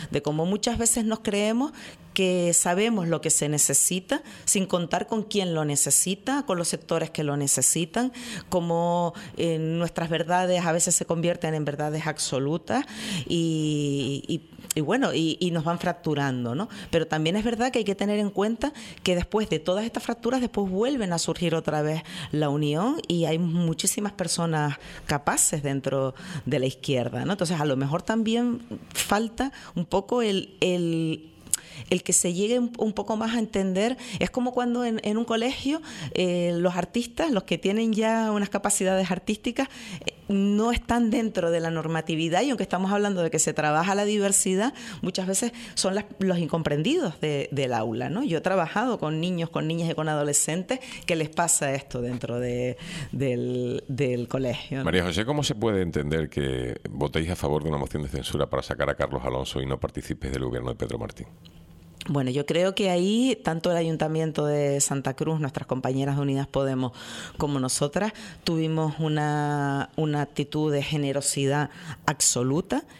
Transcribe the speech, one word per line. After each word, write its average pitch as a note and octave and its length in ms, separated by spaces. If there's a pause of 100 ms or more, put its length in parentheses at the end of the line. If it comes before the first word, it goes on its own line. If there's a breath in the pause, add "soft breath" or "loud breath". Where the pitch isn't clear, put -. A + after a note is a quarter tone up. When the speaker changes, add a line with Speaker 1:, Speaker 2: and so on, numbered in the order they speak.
(100)
Speaker 1:
de C#3+ 120
cómo D#3 240
muchas G#3 320
veces A#3 260
nos A3 160
creemos A3 520 (420 loud breath)
que F3+ 400
sabemos F#3 540
lo D#3 120
que - 80
se D3+ 180
necesita, D3+ 760 (240 loud breath)
sin F#3+ 180
contar F3 420
con A3 160
quién F#3+ 300
lo D#3 140
necesita, F3+ 800
con F#3 100
los E3+ 120
sectores D#3+ 420
que - 140
lo C#3+ 120
necesitan, E3 720 (380 loud breath)
cómo, E3+ 640 (240 loud breath)
eh, E3 220
nuestras E3 500
verdades F3 560
a E3 80
veces E3+ 220
se F#3 100
convierten E3+ 480
en D3+ 140
verdades D3+ 400
absolutas D#3 800 (420 loud breath)
y, D3 1000
y, D#3+ 120 (340)
y D#3 60
bueno, F#3 320
y, D#3 280
y F3+ 100
nos E3 140
van E3+ 140
fracturando, C3+ 760
¿no? G3 160 (200 loud breath)
Pero D#3 160
también D#3 300
es G#3+ 80
verdad A#3+ 260
que B3 100
hay G#3 40
que G3 100
tener G#3 240
en G#3 120
cuenta G#3 420 (300 loud breath)
que F3+ 120
después G3+ 360
de - 80
todas F#3 260
estas A#3 180
fracturas, A#3+ 380
después G3+ 300
vuelven G#3+ 420
a E3+ 60
surgir E3 360
otra D3+ 280
vez D#3 200 (300 loud breath)
la D3+ 160
unión D3+ 480 (120)
y E3+ 180
hay D#3+ 120
muchísimas F3 760
personas D#3+ 640 (260 loud breath)
capaces D#3+ 580
dentro C3+ 520 (320 loud breath)
de B2+ 140
la C3 60
izquierda, B2+ 600
¿no? F3 60
Entonces, F3 280
a D3+ 60
lo C3+ 100
mejor C#3 240
también A3+ 640 (320)
falta A3+ 580 (220 loud breath)
un E3+ 100
poco G3 380
el, G3+ 380
el, E3 720 (580 loud breath)
el F3+ 120
que F#3 100
se F3 200
llegue G#3 260
un, A#3+ 200
un G#3+ 140
poco G#3 240
más A3+ 200
a - 20
entender. G3+ 580 (220 loud breath)
Es F3+ 120
como B3 220
cuando B3 320
en, A3 200
en G#3 140
un A#3 60
colegio, C4+ 580 (320 loud breath)
eh, F3 420
los F3 180
artistas, A#3+ 560
los G3 140
que E3+ 140
tienen A3 340
ya A3 400
unas G3+ 160
capacidades F#3+ 600
artísticas, G#3+ 580 (360 loud breath)
eh, - 80 (160)
no G3+ 440
están A#3 380
dentro G#3+ 420
de E3+ 80
la E3 100
normatividad D#3+ 720
y C#4+ 80
aunque G3+ 140
estamos F#3+ 260
hablando G3+ 320
de D#3+ 80
que D#3+ 80
se D#3+ 140
trabaja D#3 420
la G#3 100
diversidad, G3+ 720 (260 loud breath)
muchas F3+ 280
veces A#3 240 (220 loud breath)
son F#3 200
las, G3+ 120 (120)
los F#3 200
incomprendidos E3 840
de, D3 320
del C3 200
aula, A#2 380
¿no? A3 140
Yo D#3+ 140
he - 20
trabajado F#3+ 580
con D#3 220
niños, E3+ 300
con D#3 180
niñas E3 200
y C#3+ 60
con D#3 140
adolescentes D3+ 720 (260 loud breath)
que - 80
les D#3 140
pasa D#3 460
esto C3 260
dentro A#2+ 400
de, B2 360 (360 loud breath)
del, B2 760
del B2 400
colegio, - 520
¿no? - 60
Speaker 2:
María F2 200
José, F2+ 200
¿cómo D3 200
se C#3+ 100
puede G#2 280
entender D#2 460
que B1+ 520 (100)
votéis C#2+ 400
a F2 60
favor D2 260
de D#2+ 60
una D2 100
moción C#2+ 240
de C#2+ 60
censura C#2+ 420
para C2+ 140
sacar C#2 260
a C#2+ 60
Carlos C2 280
Alonso C2 360
y C2 60
no C2+ 120
participes - 540
del C2 100
gobierno B1 280
de - 60
Pedro A#2 220
Martín? - 300 (800)
Speaker 1:
Bueno, C3+ 220
yo C#3+ 160
creo F3+ 300
que G3+ 120
ahí, G#3 540
tanto E3 300
el E3+ 40
Ayuntamiento D#3+ 720
de C#3+ 340
Santa C#3 360
Cruz, D#3 240
nuestras - 260
compañeras C3+ 480
de C#3+ 80
Unidas C#3 240
Podemos, C3 460 (440 loud breath)
como C#3+ 220
nosotras, D3 540 (320 loud breath)
tuvimos D#3+ 560
una, D3 960
una D3 260
actitud D3+ 500
de C#3+ 120
generosidad C#3+ 840 (380 loud breath)
absoluta, D3+ 800 (160 loud breath)